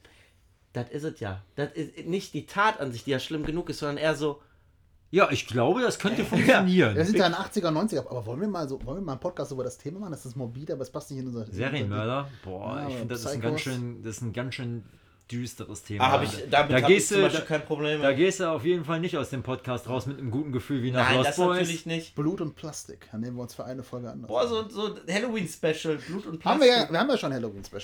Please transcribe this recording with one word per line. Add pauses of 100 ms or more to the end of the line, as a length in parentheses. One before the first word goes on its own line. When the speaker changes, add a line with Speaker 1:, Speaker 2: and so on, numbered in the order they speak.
(720)
Speaker 1:
Das
ist
es
ja. (140)
Das
ist
nicht
die
Tat
an
sich,
die
ja
schlimm
genug
ist,
sondern
eher
so (680)
Speaker 2:
Ja,
ich
glaube,
das
könnte
Speaker 1:
Ja.
Speaker 2:
funktionieren.
Speaker 3:
Wir
sind
ja
in
den
achtziger,
neunziger,
aber
wollen
wir
mal
so,
wollen
wir
mal
einen
Podcast
über
das
Thema
machen?
Das
ist
morbider,
aber
es
passt
nicht
in
unser
Speaker 2:
Serienmörder? (160)
Boah,
Speaker 3:
Ja,
Speaker 2:
ich
Speaker 3:
aber
Speaker 2:
finde,
das
ist
ein
Speaker 3:
Psychos.
Speaker 2:
ganz
schön,
das
ist
ein
ganz
schön (500)
düsteres
Thema.
Speaker 1:
Ah,
hab
ich, (200)
damit
Speaker 2:
Da
Speaker 1:
hab
Speaker 2:
gehst
Speaker 1:
ich
zum
Speaker 2:
du,
Speaker 1:
Beispiel
Speaker 2:
da,
Speaker 1:
kein
Problem
Speaker 2:
da
Speaker 1:
mit.
Speaker 2:
gehst
du
auf
jeden
Fall
nicht
aus
dem
Podcast
raus
mit
einem
guten
Gefühl
wie
nach
Speaker 1:
Nein,
Speaker 2:
Lost
Speaker 1:
das
Speaker 2:
Boys.
Speaker 1:
natürlich
nicht.
Speaker 3:
Blut
und
Plastik,
dann
nehmen
wir
uns
für
eine
Folge
an.
Speaker 1:
Boah,
so,
so (160)
Halloween-Special,
Blut
und
Plastik.
Speaker 3:
Haben
wir
ja,
wir
haben
ja
schon
ein
Halloween-Special